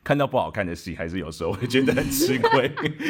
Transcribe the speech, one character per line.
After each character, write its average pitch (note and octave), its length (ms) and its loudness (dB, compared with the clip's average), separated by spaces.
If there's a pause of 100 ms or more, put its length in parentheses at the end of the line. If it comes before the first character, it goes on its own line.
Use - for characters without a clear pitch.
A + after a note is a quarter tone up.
看 C#3+ 120 2
到 C#3+ 80 2
不 C3 140 0
好 E2 100 0
看 G2 160 -2
的 F2 80 -4
戏， E2+ 220 -8
还 E2+ 140 -6
是 F2+ 100 -4
有 D#2+ 100 -6
时 E2 140 -8
候 E2+ 100 0
会 B2 140 -4
觉 B2+ 160 4
得 B2 100 4
很 D3+ 160 2
吃 - 300 2
亏。 A#4 320 4 (400)